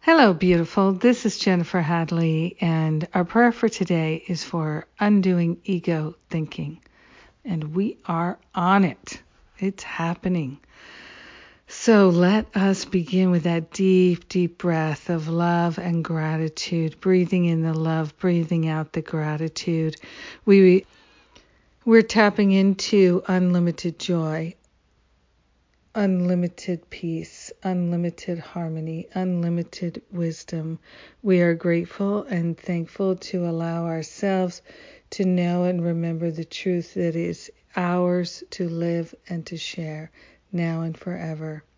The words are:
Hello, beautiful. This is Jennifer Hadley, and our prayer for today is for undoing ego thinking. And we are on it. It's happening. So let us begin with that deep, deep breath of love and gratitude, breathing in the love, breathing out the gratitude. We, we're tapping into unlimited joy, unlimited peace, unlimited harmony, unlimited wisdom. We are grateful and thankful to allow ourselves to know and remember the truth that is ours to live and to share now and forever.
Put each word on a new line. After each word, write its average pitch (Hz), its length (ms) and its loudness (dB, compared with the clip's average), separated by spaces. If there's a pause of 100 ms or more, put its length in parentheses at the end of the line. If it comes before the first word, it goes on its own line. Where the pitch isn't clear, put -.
(120)
Hello, 247 220 6
beautiful. 180 580 2
This 233 320 2
is 214 140 -2
Jennifer 180 420 0
Hadley, 165 800 0
and 160 540 0
our 180 100 2
prayer 233 280 4
for 233 160 0
today 165 580 -2
is 170 160 -6
for 156 460 -6 (100)
undoing 185 640 2
ego 170 540 -2 (120)
thinking. 156 540 -6 (640)
And 160 320 -6
we 202 200 -2 (100)
are 170 300 -2 (160)
on 185 300 4
it. - 400 -4 (380)
It's 196 240 -6
happening. 165 760 -4 (1080)
So 202 400 4
let 180 480 2
us 196 300 2
begin 185 440 0
with 170 140 2
that 165 260 -2
deep, 185 580 2
deep 175 300 -2
breath 160 520 -2
of 160 180 -2
love 170 500 0
and 170 240 -2
gratitude, 160 1000 -4
breathing 180 440 2
in 165 180 2
the 165 100 -2
love, 160 460 -2
breathing 170 480 0
out 156 260 -4
the 160 100 -4
gratitude. 160 920 -4 (500)
We, 190 420 8 (1000)
we're 226 180 8
tapping 208 480 4
into 190 760 4
unlimited 175 720 0
joy, 160 560 -4 (1400)
unlimited 180 960 -2
peace, - 640 -10 (120)
unlimited 175 760 -4
harmony, 160 720 -10
unlimited 170 880 -4 (120)
wisdom. 165 680 -8 (420)
We 190 200 4
are 170 140 4
grateful 175 680 -2
and 170 340 -4
thankful 180 600 -4
to 180 320 -6
allow 165 380 -4
ourselves 180 760 -4 (480)
to - 140 -4
know 175 400 0
and 180 200 0
remember 165 460 -2
the 160 140 -8
truth 175 500 -6
that 170 220 -2
is 170 340 -6 (240)
ours 180 760 -2
to 175 180 -6
live 170 440 -4 (160)
and 165 180 -8
to 170 100 -12
share 156 560 -10 (400)
now 165 300 -4
and 165 140 -6
forever. 160 680 -10 (140)